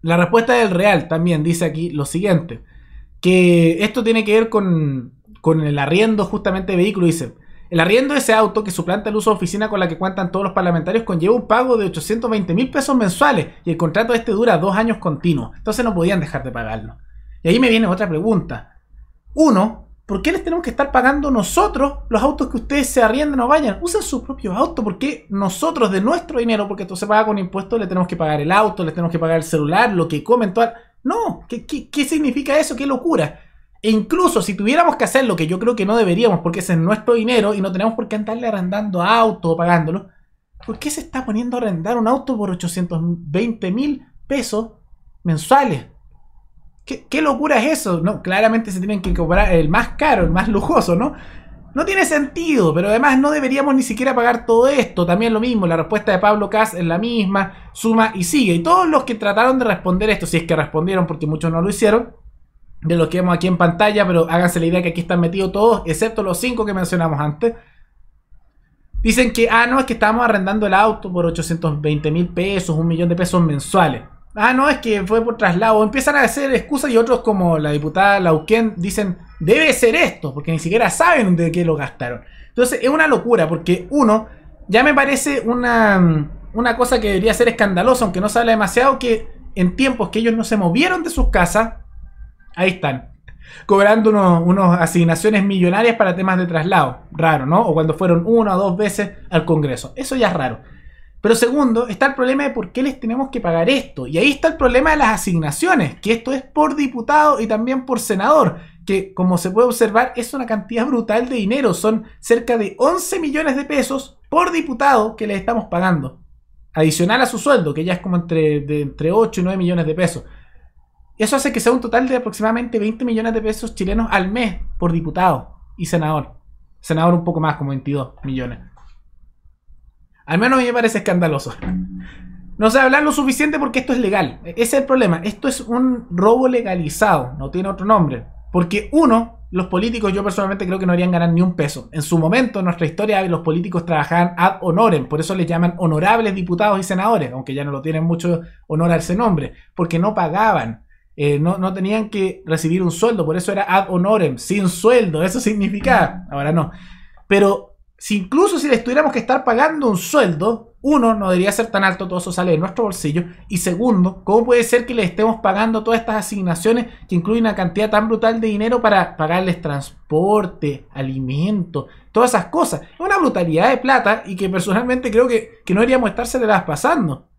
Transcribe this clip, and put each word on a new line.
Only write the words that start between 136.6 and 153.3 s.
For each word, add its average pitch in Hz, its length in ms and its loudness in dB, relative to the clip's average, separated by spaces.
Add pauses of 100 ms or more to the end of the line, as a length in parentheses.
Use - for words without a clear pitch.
No 139 140 -8
tiene 185 180 -4
otro 185 160 -8
nombre. 160 420 0 (260)
Porque 180 400 -2
uno, 240 480 2 (100)
los 180 160 -4
políticos, 214 460 -2
yo 196 100 -2
personalmente 196 440 -4
creo 185 120 -4
que 185 80 -2
no 180 60 2
harían 175 180 2
ganar 170 220 2
ni 165 100 2
un 180 140 0
peso. 143 340 -4
En 151 120 -8
su 170 140 -2
momento, 196 440 2
en 185 60 -2
nuestra 170 200 -2
historia, 202 380 -2
los 175 160 -2
políticos 175 440 -4
trabajaban 170 520 0
ad 180 240 2
honorem. 165 480 2
Por 151 100 -4
eso 160 160 -4
les 175 140 -2
llaman 170 300 0
honorables 190 540 2
diputados 190 460 0
y 196 60 -4
senadores, 190 480 -2
aunque 131 200 -10
ya 143 120 -6
no 143 80 -6
lo 135 100 -8
tienen 160 220 -4
mucho 170 380 -2 (260)
honor 165 240 0
a 165 40 2
ese 170 200 -2
nombre, 190 380 -2 (200)
porque 165 240 -2
no 208 160 0
pagaban. 170 720 -2 (320)
Eh, 147 240 0
no, 175 180 0
no 185 140 -2
tenían 202 360 -2
que 190 380 -4
recibir 160 380 0
un 175 80 0
sueldo, 214 340 0
por 160 100 -2